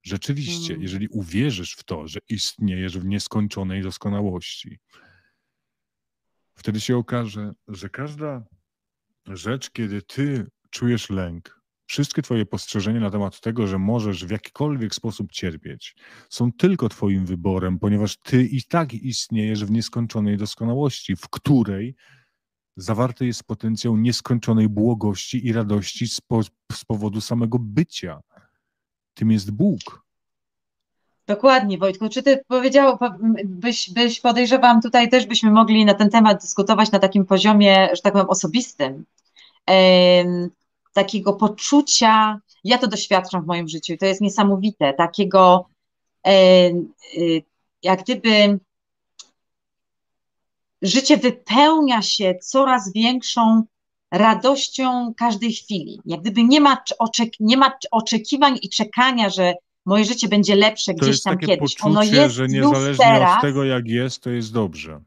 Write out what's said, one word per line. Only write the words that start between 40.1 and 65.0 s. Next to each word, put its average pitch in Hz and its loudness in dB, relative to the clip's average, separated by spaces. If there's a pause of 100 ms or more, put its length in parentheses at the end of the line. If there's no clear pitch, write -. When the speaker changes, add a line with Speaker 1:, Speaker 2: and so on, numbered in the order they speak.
Speaker 2:
takiego 196 0
poczucia, 220 2 (240)
ja 240 2
to 254 -2
doświadczam 185 -2
w 151 -8
moim 170 -4
życiu 160 -10
i 160 -8
to 196 -4
jest 190 0
niesamowite, 196 0
takiego, 185 4 (560)
em, 185 6 (240)
y, 165 -2 (400)
jak 185 0
gdyby 208 2 (2250)
życie 269 2
wypełnia 254 2
się 185 -2
coraz 254 -2
większą 226 2 (480)
radością 247 0
każdej 226 -2
chwili. 170 -10
Jak 165 -8
gdyby 214 0
nie 285 6
ma 277 6
cz-, - -10
oczek-, 233 -2
nie 220 2
ma 269 4
cz-, - -10
oczekiwań 233 0
i 185 -12
czekania, 226 0
że 180 0 (320)
moje 202 2
życie 226 -4
będzie 202 2
lepsze 208 2
Speaker 1:
To 165 -6
Speaker 2:
gdzieś 160 2
Speaker 1:
jest 196 0
Speaker 2:
tam 190 -2
Speaker 1:
takie 185 -4
Speaker 2:
kiedyś. 185 2
Speaker 1:
poczucie, - -6
Speaker 2:
Ono 208 2
jest 240 4
Speaker 1:
że 262 -2
Speaker 2:
już - -2
Speaker 1:
niezależnie 240 2
Speaker 2:
teraz. 202 6
Speaker 1:
od 240 2
tego, 139 -2
jak 127 -2
jest, 123 -4
to 123 -8
jest 117 -6
dobrze. 78 -6